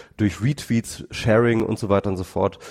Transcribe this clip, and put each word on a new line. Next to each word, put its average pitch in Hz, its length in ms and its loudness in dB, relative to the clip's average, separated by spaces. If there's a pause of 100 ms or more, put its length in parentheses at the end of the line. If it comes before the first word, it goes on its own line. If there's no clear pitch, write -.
(180)
durch 98 260 0
Retweets, 120 680 -2
Sharing 117 500 2
und 104 180 -2
so 107 80 -6
weiter 98 220 2
und 95 80 -2
so 92 80 -6
fort, 95 340 -2 (100)